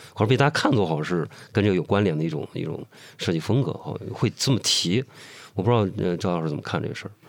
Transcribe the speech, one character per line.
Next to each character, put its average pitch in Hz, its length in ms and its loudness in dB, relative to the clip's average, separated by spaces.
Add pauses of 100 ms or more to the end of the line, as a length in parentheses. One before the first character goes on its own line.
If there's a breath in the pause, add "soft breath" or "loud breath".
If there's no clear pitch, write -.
(120 loud breath)
或 - 80 -4
者 110 80 4
被 127 80 4
大 135 80 4
家 147 60 4
看 - 200 0
作 107 140 4
好 80 120 0
像 76 80 -2
是 85 220 -2 (240 loud breath)
跟 101 140 2
这 104 60 4
个 92 40 4
有 85 80 2
关 101 220 2
联 82 120 2
的 78 60 0
一 82 60 0
种， 76 240 -4
一 85 100 -6
种 82 240 -8 (300 loud breath)
设 - 160 -2
计 82 80 0
风 127 220 2
格， 82 100 -2 (100)
好 - 160 -8
像 - 120 -12
会 - 260 -2
这 - 160 0
么 107 100 2
提。 101 400 0 (520 loud breath)
我 95 80 -2
不 110 80 2
知 120 40 6
道， 104 220 4
呃， 90 220 0
赵 95 120 -2
老 85 120 0
师 80 80 -2
怎 73 40 -2
么 71 80 -4
看 - 200 -4
这 - 40 -4
个 - 80 -8
事 - 120 -12
儿？ - 40 -16 (180)